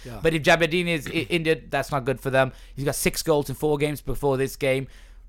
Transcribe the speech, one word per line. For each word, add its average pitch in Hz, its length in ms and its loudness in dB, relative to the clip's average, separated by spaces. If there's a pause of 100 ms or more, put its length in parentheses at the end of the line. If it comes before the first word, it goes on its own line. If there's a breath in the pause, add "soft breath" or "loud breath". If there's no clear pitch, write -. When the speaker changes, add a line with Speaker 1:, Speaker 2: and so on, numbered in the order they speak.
Speaker 1:
Yeah. 117 180 -14
Speaker 2:
But 160 120 2
if 160 80 0
Gabbiadini 170 460 4
is 160 200 -2
i-, - 40 -10 (180)
injured, 160 400 0
that's 139 220 -2
not 139 140 -2
good 127 140 0
for 143 120 -4
them. 131 200 4 (240 loud breath)
He's 135 100 -4
got 143 100 0
six - 260 0
goals 147 280 2
in 131 60 -4
four 151 220 0
games 147 240 -2
before 139 340 0
this 131 200 -2
game, 131 320 0 (420 soft breath)